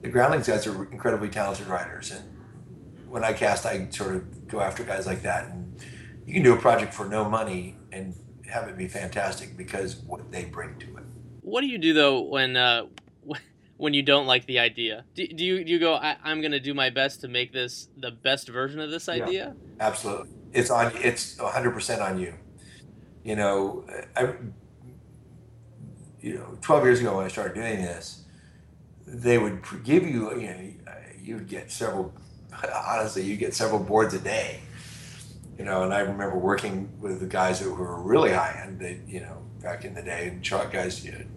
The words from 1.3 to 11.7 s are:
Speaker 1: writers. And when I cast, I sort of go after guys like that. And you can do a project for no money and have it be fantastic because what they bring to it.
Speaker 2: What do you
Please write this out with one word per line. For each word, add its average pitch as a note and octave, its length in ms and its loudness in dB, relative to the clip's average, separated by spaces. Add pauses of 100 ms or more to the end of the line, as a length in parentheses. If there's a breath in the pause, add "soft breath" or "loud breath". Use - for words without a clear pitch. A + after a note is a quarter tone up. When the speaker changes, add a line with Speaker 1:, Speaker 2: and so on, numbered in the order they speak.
Speaker 1:
writers. - 440 -6
And - 140 -12 (840)
when A2+ 160 -2
I A2+ 80 4
cast, G#2+ 340 2
I F#2+ 240 -2
sort F#2+ 260 -2
of - 320 -10
go G#2+ 120 -4
after F#2+ 220 -2
guys F#2+ 240 -4
like F#2 160 -2
that. F#2 240 -2
And - 320 -10 (480 loud breath)
you C#3+ 80 -8
can F3+ 80 4
do B2 120 12
a - 20 6
project A2 380 4
for G2 140 -6
no G#2+ 200 0
money G2 480 -2 (160)
and F#2+ 220 -8 (340)
have A2+ 200 -4
it F#2 80 -12
be F#2 120 -4
fantastic F#2+ 680 -6
because F#2 400 -6
what - 340 -12
they - 140 -8
bring - 340 -10
to - 180 -16
it. - 80 -16 (380)
Speaker 2:
What A3 200 -2
do C#4+ 40 -2
you A#3+ 120 -4